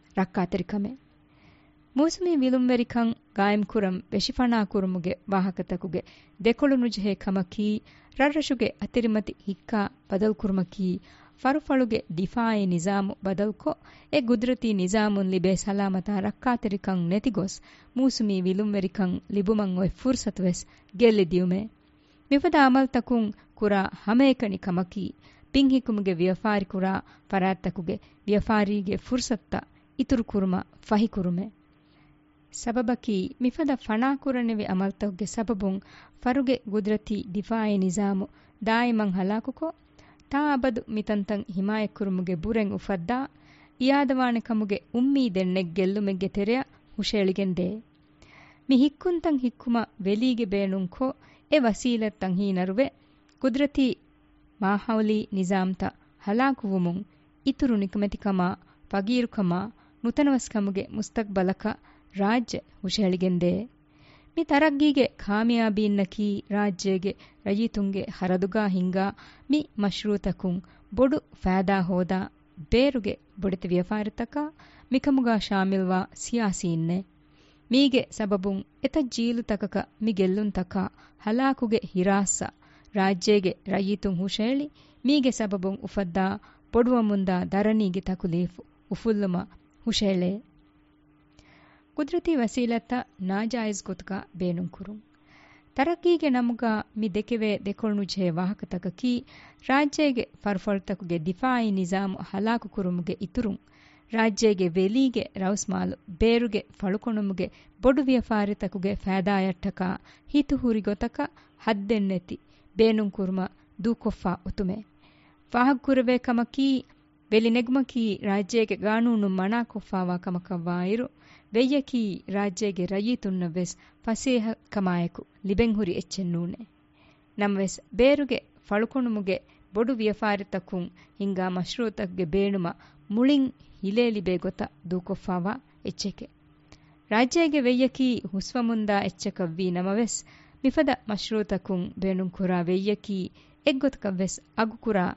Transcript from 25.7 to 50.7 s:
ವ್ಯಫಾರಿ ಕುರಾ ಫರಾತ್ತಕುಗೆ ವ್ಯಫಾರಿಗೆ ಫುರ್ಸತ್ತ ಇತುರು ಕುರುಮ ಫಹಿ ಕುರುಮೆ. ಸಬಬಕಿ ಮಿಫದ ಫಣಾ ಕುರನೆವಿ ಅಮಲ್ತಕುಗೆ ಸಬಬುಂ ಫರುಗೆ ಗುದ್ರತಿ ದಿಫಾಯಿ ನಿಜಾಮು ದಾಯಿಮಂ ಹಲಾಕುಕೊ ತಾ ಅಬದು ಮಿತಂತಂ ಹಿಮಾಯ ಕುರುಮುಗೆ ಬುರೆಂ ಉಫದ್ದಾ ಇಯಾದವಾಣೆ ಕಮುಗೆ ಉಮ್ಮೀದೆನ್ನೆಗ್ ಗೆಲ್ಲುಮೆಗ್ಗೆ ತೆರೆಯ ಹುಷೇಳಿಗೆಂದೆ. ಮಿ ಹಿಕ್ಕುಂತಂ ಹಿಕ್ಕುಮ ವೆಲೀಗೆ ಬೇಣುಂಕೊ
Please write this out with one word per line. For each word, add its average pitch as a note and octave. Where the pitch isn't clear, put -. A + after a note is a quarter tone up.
ವ್ಯಫಾರಿ F#3
ಕುರಾ F#3+
ಫರಾತ್ತಕುಗೆ F#3+
ವ್ಯಫಾರಿಗೆ G3+
ಫುರ್ಸತ್ತ -
ಇತುರು B3+
ಕುರುಮ F#3+
ಫಹಿ G#3+
ಕುರುಮೆ. F3+
ಸಬಬಕಿ A3+
ಮಿಫದ C4+
ಫಣಾ B3
ಕುರನೆವಿ A#3+
ಅಮಲ್ತಕುಗೆ G3
ಸಬಬುಂ G3
ಫರುಗೆ B3+
ಗುದ್ರತಿ G#3
ದಿಫಾಯಿ G#3+
ನಿಜಾಮು F#3+
ದಾಯಿಮಂ A3+
ಹಲಾಕುಕೊ G#3+
ತಾ D4
ಅಬದು B3+
ಮಿತಂತಂ G#3
ಹಿಮಾಯ G3+
ಕುರುಮುಗೆ F#3
ಬುರೆಂ G#3
ಉಫದ್ದಾ F#3+
ಇಯಾದವಾಣೆ C4
ಕಮುಗೆ G#3+
ಉಮ್ಮೀದೆನ್ನೆಗ್ F#3+
ಗೆಲ್ಲುಮೆಗ್ಗೆ G3
ತೆರೆಯ G#3+
ಹುಷೇಳಿಗೆಂದೆ. F#3+
ಮಿ C4+
ಹಿಕ್ಕುಂತಂ D4+
ಹಿಕ್ಕುಮ A#3+
ವೆಲೀಗೆ A3+
ಬೇಣುಂಕೊ G3